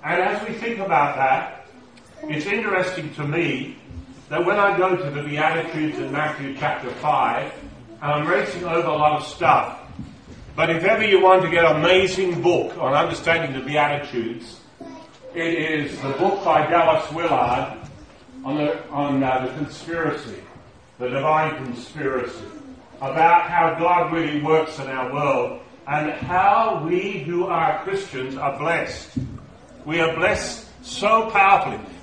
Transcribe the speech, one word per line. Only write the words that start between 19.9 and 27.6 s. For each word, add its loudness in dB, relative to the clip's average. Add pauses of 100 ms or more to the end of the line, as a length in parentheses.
the -4
divine 0 (100)
conspiracy, -6 (560)
about 4
how 2
God 2
really -2
works 2
in -8
our -6
world 0 (260)
and -2
how 2
we -2
who -2
are 0